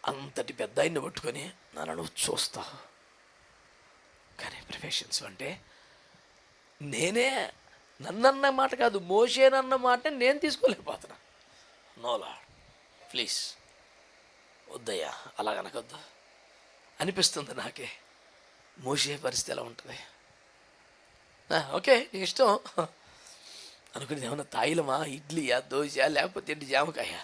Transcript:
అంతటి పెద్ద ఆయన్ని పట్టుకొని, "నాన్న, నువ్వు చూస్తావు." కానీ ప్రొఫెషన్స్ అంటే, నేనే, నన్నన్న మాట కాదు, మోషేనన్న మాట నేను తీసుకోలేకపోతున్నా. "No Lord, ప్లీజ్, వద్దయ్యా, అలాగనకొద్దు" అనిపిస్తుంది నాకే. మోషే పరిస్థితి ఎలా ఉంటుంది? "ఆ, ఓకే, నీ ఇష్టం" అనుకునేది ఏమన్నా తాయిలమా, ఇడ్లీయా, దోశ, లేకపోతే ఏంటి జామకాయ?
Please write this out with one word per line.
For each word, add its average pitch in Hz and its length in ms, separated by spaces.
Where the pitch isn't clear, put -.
అంతటి 139 440
పెద్ద 123 260
ఆయన్ని 156 220
పట్టుకొని, 143 500
"నాన్న, - 200
నువ్వు - 380
చూస్తావు." - 580
కానీ - 280
ప్రొఫెషన్స్ - 540
అంటే, 135 380
నేనే, 185 720
నన్నన్న 269 480
మాట 262 260
కాదు, 240 220
మోషేనన్న 254 760
మాట 247 320
నేను 277 320
తీసుకోలేకపోతున్నా. - 760
"No 117 200
Lord, - 160
ప్లీజ్, - 420
వద్దయ్యా, 98 440
అలాగనకొద్దు" 107 580
అనిపిస్తుంది 160 540
నాకే. 120 340
మోషే 139 380
పరిస్థితి 127 340
ఎలా - 100
ఉంటుంది? 120 380
"ఆ, 147 220
ఓకే, 247 380
నీ 190 80
ఇష్టం" 214 380
అనుకునేది 135 300
ఏమన్నా 143 180
తాయిలమా, 147 600
ఇడ్లీయా, 143 540
దోశ, 139 380
లేకపోతే 151 560
ఏంటి 151 120
జామకాయ? 135 580